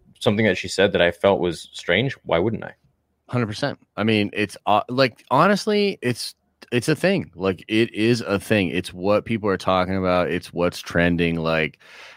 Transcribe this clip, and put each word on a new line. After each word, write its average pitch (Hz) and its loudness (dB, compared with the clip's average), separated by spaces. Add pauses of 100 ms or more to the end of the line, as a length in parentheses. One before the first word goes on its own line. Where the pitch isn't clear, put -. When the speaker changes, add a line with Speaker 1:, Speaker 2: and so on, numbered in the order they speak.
(200)
Speaker 1:
something 110 2
that 92 2
she 92 -8
said 95 2
that 90 2
I 85 4
felt - 2
was 82 -4
strange, 117 0 (100)
why 85 0
wouldn't 107 -2
I? - -14 (560)
Speaker 2:
Hundred 123 -2
percent. 110 -6 (160)
I 101 -2
mean, 104 2
it's, 101 -4
uh, 104 4
like, 127 0
honestly, 202 2
it's - -4 (380)
it's 120 0
a 156 2
thing. 175 -2
Like, 92 -2
it 110 0
is 113 2
a 92 -2
thing. 98 0
It's 90 -6
what 95 0
people 107 -4
are 95 0
talking 92 0
about. 90 0
It's 85 -6
what's 87 -2
trending. 85 0
Like, 80 -2 (380)